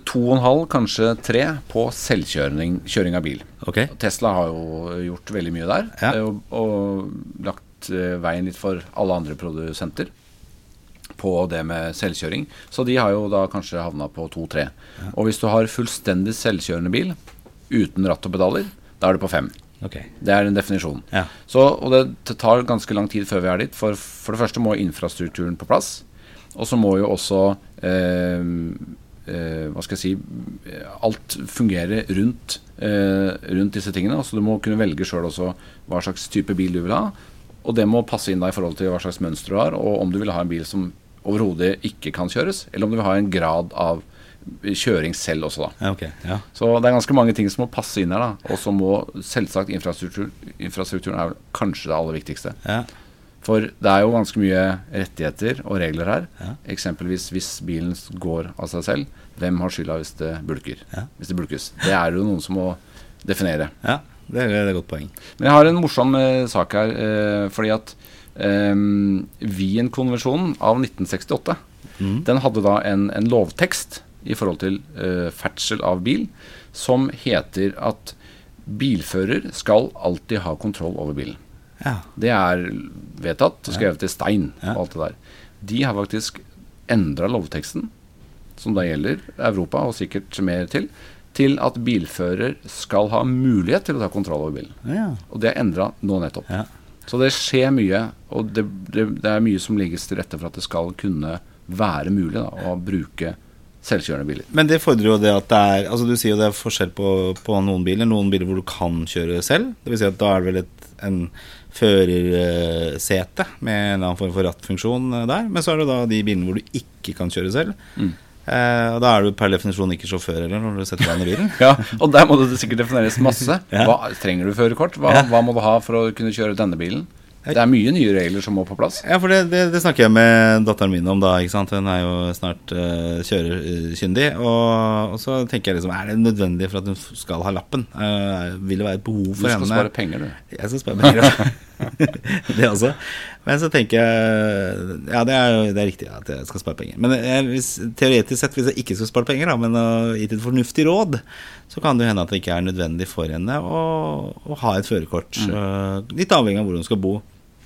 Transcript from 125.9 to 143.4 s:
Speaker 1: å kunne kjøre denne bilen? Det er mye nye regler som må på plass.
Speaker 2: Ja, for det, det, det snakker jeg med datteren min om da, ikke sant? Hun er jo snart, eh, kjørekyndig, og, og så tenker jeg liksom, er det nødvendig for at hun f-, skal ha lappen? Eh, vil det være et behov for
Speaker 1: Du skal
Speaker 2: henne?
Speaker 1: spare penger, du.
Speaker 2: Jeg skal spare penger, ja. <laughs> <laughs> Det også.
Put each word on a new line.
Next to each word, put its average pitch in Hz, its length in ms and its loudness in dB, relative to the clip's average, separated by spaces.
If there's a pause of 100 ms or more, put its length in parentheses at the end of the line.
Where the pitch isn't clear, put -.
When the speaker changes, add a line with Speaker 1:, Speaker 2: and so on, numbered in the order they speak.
Speaker 1:
å 113 120 2
kunne 110 220 -2
kjøre 107 240 -2
denne 98 180 2
bilen? 98 300 -4 (340)
Det 147 160 -2
er 117 80 6
mye 120 300 6
nye 135 180 4
regler 95 320 2
som 107 80 -2
må 95 160 0
på 98 80 -8
plass. - 240 0
Speaker 2:
Ja, - 180 2
for 185 140 2
det, 190 160 6
det, 180 140 4 (100)
det 175 80 2
snakker 160 240 4
jeg 110 80 8
med 113 540 8
datteren 104 260 2
min 87 160 0
om 98 140 4
da, 92 180 6
ikke 90 140 -2
sant? 98 180 0
Hun 98 160 0
er 90 140 2
jo 87 80 0 (260)
snart, - 400 -6
eh, 85 480 -2
kjørekyndig, 87 1040 0 (100)
og, 113 800 2
og 110 80 -8
så 131 160 -2 (100)
tenker 101 240 -2
jeg 90 80 0
liksom, 90 160 -4
er 101 140 -6
det 110 100 0
nødvendig 95 480 2
for 95 140 -4
at 98 80 -4
hun 92 100 -6
f-, - 160 -18
skal 85 300 -6
ha 98 100 -2
lappen? 113 300 -6 (100)
Eh, 98 640 -2
vil 95 220 -2
det 104 80 0
være 95 100 -2
et - 80 -10
behov 101 220 -2
for 98 100 -6
Speaker 1:
Du 117 140 2
skal - 20 2
Speaker 2:
henne? 101 160 0
Speaker 1:
spare 107 240 0
penger, 80 300 -4
du. - 20 -10 (300)
Speaker 2:
Jeg 104 160 -6
skal 135 100 -8
spare 104 160 -4
penger, 135 240 10
ja. 127 320 6
<laughs> - 120 -20 (180)
<laughs> - 680 -2
Det 117 120 6
også. 107 240 2 (540)